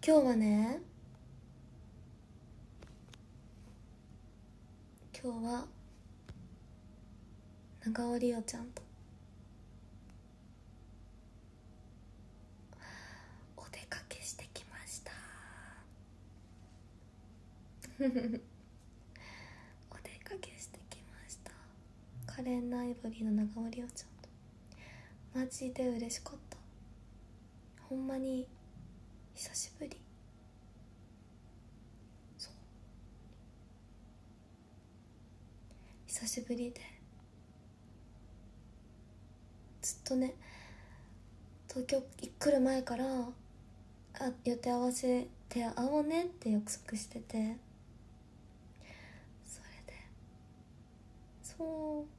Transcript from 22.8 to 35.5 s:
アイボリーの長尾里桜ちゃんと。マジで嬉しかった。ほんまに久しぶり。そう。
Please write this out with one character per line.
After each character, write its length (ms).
ア 40
イ 80
ボ 160
リ 120
ー 40
の 60
長 320
尾 80
里 100
桜 120
ち 120
ゃ 20
ん 40
と。 80
マ 60
ジ 260
で 160
嬉 280
し 20
か 160
っ 40
た。 80
ほ 80
ん 100
ま 120
に 280
久 200
し 240
ぶ 80
り。 100
そ 120
う。 20